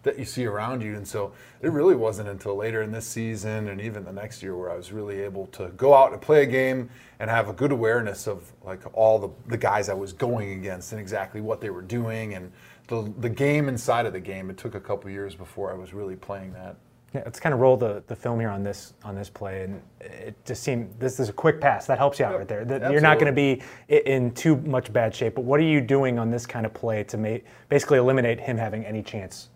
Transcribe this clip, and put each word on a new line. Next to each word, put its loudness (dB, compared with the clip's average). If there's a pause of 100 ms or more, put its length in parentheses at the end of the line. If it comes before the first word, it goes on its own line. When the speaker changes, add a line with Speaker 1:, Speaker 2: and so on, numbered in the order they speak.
Speaker 1:
that 0
you -8
see -4
around -4
you. -6
And -10
so -6 (280)
it 0
really 6
wasn't -2
until -6
later -4
in -4
this -8
season -4
and -8
even -8
the -14
next -12
year -6
where -6
I -6
was -14
really -8
able -6
to -10
go 8
out 8
and -10
play 6
a 6
game 0 (300)
and -4
have 2
a -6
good 0
awareness 0
of, -8 (140)
like, -12 (100)
all 6
the, -6 (180)
the -4
guys 0
I -2
was -8
going -2
against -10
and -10
exactly -6
what -4
they -6
were -8
doing -4
and -12 (380)
the, -4
the -2
game 2
inside 0
of -4
the -6
game. -10
It -10
took -10
a -6
couple -6
years -10
before -8
I -8
was -14
really -8
playing -12
that. -16 (360)
Speaker 2:
Yeah, -4
let's -12
kinda 0
roll 8
the, -2
the -8
film -4
here -2
on -4
this, -8 (120)
on -10
this -10
play, -10
and -10 (200)
it -16
just -10
seemed, -4
this -4
is -2
a -10
quick 2
pass. 2
That 2
helps 2
you 4
out -2
Speaker 1:
Yep. 0
Speaker 2:
right -6
there. -4
That -2
you're 6
not 8
gonna 4
Speaker 1:
Absolutely. 2 (240)
Speaker 2:
be 4
i-, 4
in 2
too 4
much -2
bad 2
shape, -2
but -4
what 4
are 6
you 6
doing 2
on 0
this -2
kind -6
of -4
play -2
to -8
ma-, -2 (320)
basically 6
eliminate 4
him -4
having -4
any -6
chance -12